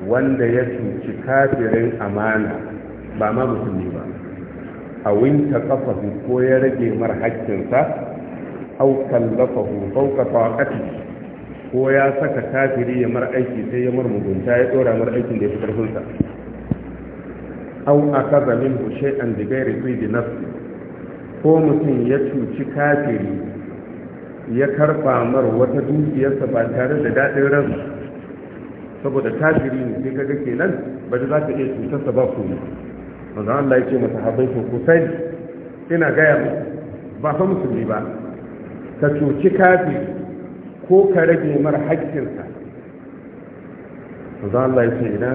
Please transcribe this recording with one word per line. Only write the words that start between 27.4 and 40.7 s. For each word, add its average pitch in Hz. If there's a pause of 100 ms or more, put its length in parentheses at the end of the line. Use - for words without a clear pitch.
ransa, 139 (1200)
saboda 135
kafiri 135
ne 120
sai 131
kaga 139
kenan 135 (340)
ba 123
za 135
ka 147
iya 131
cutarsa 131
ba 123
ku -
ne." 90 (800)
Manzo 107
Allah 135
ya 123
ce 135
masa, 110
"Habai 113
ku 120
sani, 165 (800)
ina 165
gaya 147
muku, - (580)
ba 147
fa 190
musulmi 120
ba, 107 (960)
ka 147
cuci 147
kafiri 180 (800)